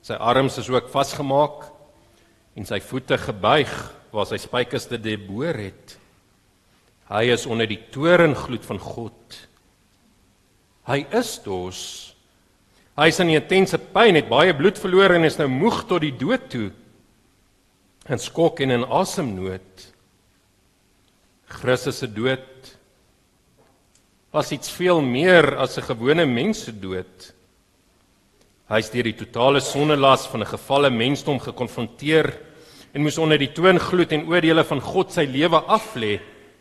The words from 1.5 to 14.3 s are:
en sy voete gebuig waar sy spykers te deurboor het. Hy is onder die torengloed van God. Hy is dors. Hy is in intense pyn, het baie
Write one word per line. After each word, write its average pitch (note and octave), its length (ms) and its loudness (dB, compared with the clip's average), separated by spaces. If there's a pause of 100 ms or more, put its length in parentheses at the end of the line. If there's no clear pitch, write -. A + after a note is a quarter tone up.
en G#2 80 -12
sy G#2 160 -4
voete - 380 -4
gebuig A#2+ 540 0 (400)
waar G2+ 140 -2
sy G#2+ 100 -8
spykers B2+ 500 -6
te A#2 120 -8
deurboor G#2+ 560 -6
het. - 440 -14 (1120)
Hy G#2+ 140 0 (100)
is A#2 120 -4
onder A2+ 200 0
die G#2 240 -8
torengloed D3+ 760 2
van G#2 140 -8
God. - 680 -14 (1400)
Hy C#3 180 -2 (100)
is A#3+ 300 -2
dors. F#2 380 -8 (1160)
Hy D#3 100 6
is E3 140 2
in E3+ 100 4
intense F#3 460 2
pyn, G3 400 4
het B2 100 0
baie D#3+ 280 4